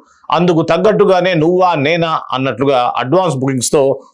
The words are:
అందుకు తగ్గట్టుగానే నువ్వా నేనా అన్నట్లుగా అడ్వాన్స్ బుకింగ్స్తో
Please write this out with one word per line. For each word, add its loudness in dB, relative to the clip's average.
అందుకు 2
తగ్గట్టుగానే 2
నువ్వా 2
నేనా -2
అన్నట్లుగా 0
అడ్వాన్స్ 0
బుకింగ్స్తో 0